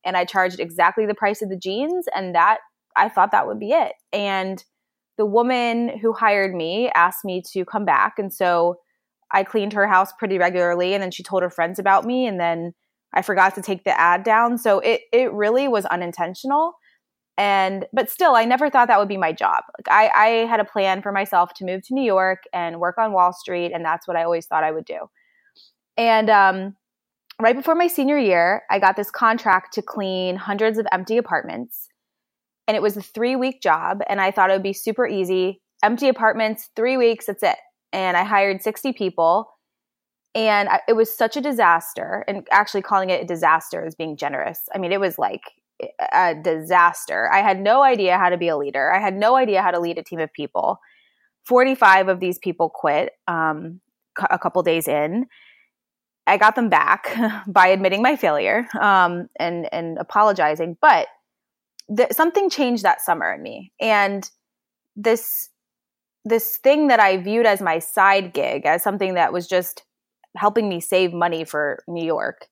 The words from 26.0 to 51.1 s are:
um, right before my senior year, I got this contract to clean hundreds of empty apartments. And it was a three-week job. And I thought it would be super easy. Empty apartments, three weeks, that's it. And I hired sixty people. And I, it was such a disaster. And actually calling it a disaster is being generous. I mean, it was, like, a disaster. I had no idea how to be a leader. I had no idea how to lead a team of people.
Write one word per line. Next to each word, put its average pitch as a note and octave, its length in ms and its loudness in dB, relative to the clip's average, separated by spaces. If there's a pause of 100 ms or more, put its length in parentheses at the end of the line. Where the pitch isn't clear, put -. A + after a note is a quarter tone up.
um, G3 460 4 (600)
right A#3 160 4
before D4 200 0
my F4 120 2
senior D4 300 0
year, F#3 540 2
I G3 80 2
got G3 180 2
this G#3 140 -4
contract A3 640 0
to G#3 80 -4
clean F#3 540 -6
hundreds G#3 420 -2
of G#3+ 120 -4
empty F#3 280 -2
apartments. B2 680 -6 (760)
And A3 80 -2
it F3+ 80 -2
was G#3 140 0
a G3 60 -10
three-week B3+ 580 -4
job. F3 480 -2
And G3 140 -2
I F#3+ 80 2
thought F#3+ 180 2
it F#3+ 60 4
would G3 80 -2
be G3 100 -4
super A3+ 340 -4
easy. F#3 540 -2 (220)
Empty A#3+ 260 2
apartments, A3+ 680 0
three B3 220 0
weeks, A#3 300 2
that's G3+ 160 -6
it. F3+ 160 0 (340)
And F#3 240 -2
I A#3+ 80 2
hired G3 380 0
sixty A#3 320 -4
people. F#3 560 0 (840)
And G#3 360 2
I, - 180 2
it A3+ 60 4
was A3 200 0
such A3+ 220 -2
a C#4 60 -6
disaster. F#3 840 0
And G3 240 -8
actually G3+ 300 2
calling F#3+ 300 -2
it F3+ 120 0
a F3 40 -8
disaster E3 600 -2
is D#3+ 80 -12
being D#3+ 220 -10
generous. C#3+ 440 -6 (140)
I G3+ 40 -6
mean, F3+ 140 -4
it G3 80 0
was, F#3 180 -2
like, D3+ 240 -4 (680)
a F3 240 2
disaster. D#3+ 960 0
I G3 120 4
had G3 180 2
no A3+ 220 4
idea G3+ 340 4
how F#3 140 2
to F3+ 80 -2
be E3+ 100 -2
a D#3+ 80 0
leader. C#3 340 -2
I F#3 80 2
had G3+ 160 -2
no G#3+ 220 2
idea G#3+ 240 2
how F#3+ 100 0
to F3 80 -2
lead E3+ 200 -4
a - 40 -10
team E3 180 -10
of D#3 120 -6
people. - 460 -4 (640)